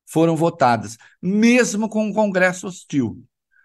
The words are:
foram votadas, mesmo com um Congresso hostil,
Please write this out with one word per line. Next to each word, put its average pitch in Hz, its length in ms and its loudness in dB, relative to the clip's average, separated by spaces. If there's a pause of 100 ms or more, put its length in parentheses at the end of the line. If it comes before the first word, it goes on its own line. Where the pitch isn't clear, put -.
foram 165 300 2
votadas, 123 600 0 (240)
mesmo 220 680 2
com 214 160 -2
um 196 80 -6
Congresso 185 540 0
hostil, 139 560 -6 (420)